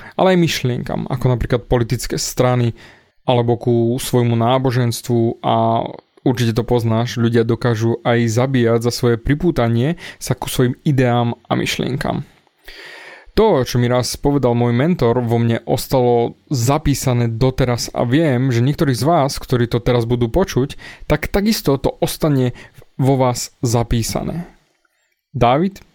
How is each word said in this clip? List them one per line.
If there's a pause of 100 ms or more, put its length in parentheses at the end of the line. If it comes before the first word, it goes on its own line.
(200)
ale
aj
myšlienkam,
ako
napríklad
politické
strany, (480)
alebo
ku
svojmu
náboženstvu
a (360)
určite
to
poznáš,
ľudia
dokážu
aj
zabíjať
za
svoje
pripútanie (240)
sa
ku
svojim
ideám
a
myšlienkam. (1120)
To,
čo
mi
raz
povedal
môj
mentor,
vo
mne
ostalo
zapísané
doteraz
a
viem,
že
niektorí
z
vás,
ktorí
to
teraz
budú
počuť, (320)
tak
takisto
to
ostane (400)
vo
vás
zapísané. (880)
Dávid, (120)